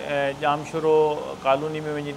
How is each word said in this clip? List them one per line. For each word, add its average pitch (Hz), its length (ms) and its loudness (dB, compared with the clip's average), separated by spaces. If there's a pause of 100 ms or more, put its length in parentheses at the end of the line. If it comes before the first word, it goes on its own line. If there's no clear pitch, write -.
ا، 139 240 0 (100)
ڄامشورو 151 540 2 (480)
ڪالوني ۾ 151 360 2 (160)
وڃي 147 220 -6